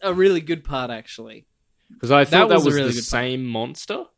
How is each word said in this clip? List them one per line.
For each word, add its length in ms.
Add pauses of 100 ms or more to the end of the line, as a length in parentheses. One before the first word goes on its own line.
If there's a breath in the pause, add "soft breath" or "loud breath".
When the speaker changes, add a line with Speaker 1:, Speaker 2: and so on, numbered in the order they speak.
Speaker 1:
a 120
really 260
good 240
part, 260
actually. 560 (540)
Speaker 2:
'Cause 100
I 140
Speaker 1:
That 60
Speaker 2:
thought 180
that 80
Speaker 1:
was 80
a 20
Speaker 2:
was 80
Speaker 1:
really 140
Speaker 2:
the 60
Speaker 1:
good 40
part. 260
Speaker 2:
same 200
monster, 600 (140)